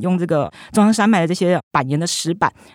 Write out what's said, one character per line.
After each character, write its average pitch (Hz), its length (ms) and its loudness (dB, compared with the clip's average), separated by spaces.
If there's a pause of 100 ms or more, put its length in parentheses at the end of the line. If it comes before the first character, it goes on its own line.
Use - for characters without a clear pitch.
用 180 160 0
这 175 80 -4
个 156 260 -2 (220)
中 214 120 4
央 214 100 4
山 208 160 2
脉 202 100 4
的 165 60 0
这 170 80 -2
些 175 260 0 (120)
板 139 180 0
岩 147 80 0
的 170 80 -4
石 - 260 -4
板 175 180 -2 (240)